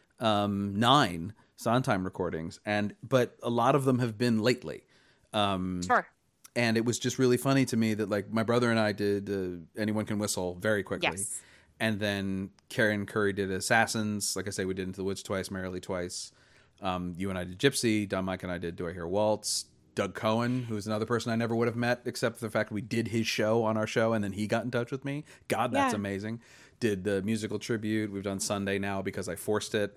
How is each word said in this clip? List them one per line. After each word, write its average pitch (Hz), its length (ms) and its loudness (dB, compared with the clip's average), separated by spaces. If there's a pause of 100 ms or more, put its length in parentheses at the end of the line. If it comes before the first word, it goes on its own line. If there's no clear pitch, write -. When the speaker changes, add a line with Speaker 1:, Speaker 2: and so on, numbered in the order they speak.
(220)
Speaker 1:
um, 101 580 2
nine 110 540 4 (240)
Sondheim 117 480 2
recordings, 87 600 -4
and, 104 380 0
but 123 400 2
a 120 60 -2
lot 120 260 4
of 139 80 4
them 131 160 4
have 117 180 -2
been 117 220 4
lately. 104 440 0 (500)
Um, 92 500 0
Speaker 2:
Sure. 190 240 2 (480)
Speaker 1:
and 120 220 2
it 113 80 2
was 120 120 0
just - 220 -2
really 123 180 6
funny 135 280 4
to 113 120 0
me 110 160 4
that, 104 160 -2
like, 104 220 0
my 110 120 2
brother 120 280 4
and 113 80 4
I 107 120 4
did, 101 380 0
uh, 90 340 -2 (160)
Anyone 107 260 0
Can 107 120 -2
Whistle 92 380 -2
very 104 260 2
quickly. 98 300 -2
Speaker 2:
Yes. 98 280 -8 (400)
Speaker 1:
And 110 200 0
then 98 500 -2 (200)
Karen 107 360 2
Curry 101 280 0
did 95 180 -2
Assassins. 107 840 0
Like 95 120 -6
I - 40 -6
say, 95 140 -4
we 92 80 -2
did 92 140 -4
Into 92 100 -8
the 95 60 -6
Woods 95 180 -4
twice, 95 300 -4
Merrily 92 280 -6
twice. 90 520 -6 (500)
Um, 90 360 -4
you 98 120 -4
and 92 100 -4
I 90 40 -4
did 90 160 -10
Gypsy. 110 500 2
Don 95 160 -2
Mike 92 180 -4
and 92 80 -6
I 87 60 -4
did 85 180 -6
Do 92 120 -6
I 82 60 -6
Hear 90 100 -8
a 85 60 -6
Waltz? 104 560 0 (300)
Doug 98 180 0
Cohen, 120 500 0
who's 110 220 -6
another 110 220 -2
person 117 240 0
I 117 40 2
never 117 200 0
would 117 120 2
have 113 80 -2
met 120 300 0
except 113 320 -2
for 117 80 -6
the 107 60 -6
fact 107 200 0
we 104 100 -2
did 110 260 -2
his 113 180 2
show 113 380 2
on 110 140 2
our 110 100 0
show, 113 260 2
and 107 100 0
then 98 100 -4
he 107 120 -2
got 110 180 0
in 123 60 -6
touch 120 220 -4
with 135 140 -8
me. 143 180 -6 (240)
God, - 240 0
that's 262 220 2
Speaker 2:
Yeah. - 40 -2
Speaker 1:
amazing. 101 420 -4 (400)
Did 104 240 0
the 98 200 2
musical 107 340 -2
tribute. 107 540 -2
We've 98 100 -6
done 98 180 -2
Sunday 98 380 0
now 98 240 -2
because 95 260 -6
I 87 80 -6
forced 107 380 -2
it, 101 240 0